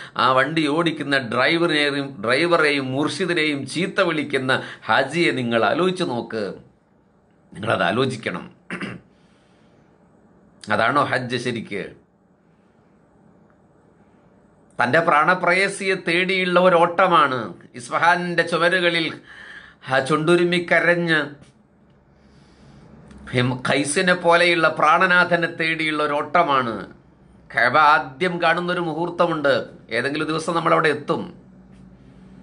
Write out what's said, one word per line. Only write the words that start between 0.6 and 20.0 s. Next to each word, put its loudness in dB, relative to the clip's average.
ഓടിക്കുന്ന 0
ഡ്രൈവറിനെയും, 0
ഡ്രൈവറെയും 2
മുർഷിദിനെയും -2
ചീത്ത -4
വിളിക്കുന്ന -2
ഹാജിയെ 0
നിങ്ങൾ 0
ആലോചിച്ച് 0
നോക്ക്. -6
നിങ്ങളത് -2
ആലോചിക്കണം. -4
അതാണോ 2
ഹജ്ജ് -4
ശരിക്ക്? -8
തൻ്റെ 2
പ്രാണപ്രേയസിയെ 2
തേടിയുള്ള 0
ഒരു 6
ഓട്ടമാണ്. 2
ഇസ്ഫഹാനിൻ്റെ 0
ചുമരുകളിൽ 0
ആ 6
ചുണ്ടുരുമ്മി 2